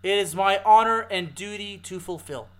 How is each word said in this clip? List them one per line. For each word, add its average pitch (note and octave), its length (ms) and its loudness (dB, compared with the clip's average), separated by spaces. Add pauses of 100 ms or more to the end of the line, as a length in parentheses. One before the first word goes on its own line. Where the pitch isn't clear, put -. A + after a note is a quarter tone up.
it G3 160 0
is F3 160 -2
my G3 320 2
honor A3+ 360 6
and F3+ 340 -6
duty G3+ 480 -12
to F#3 160 -10
fulfill. D#3+ 480 -10 (120)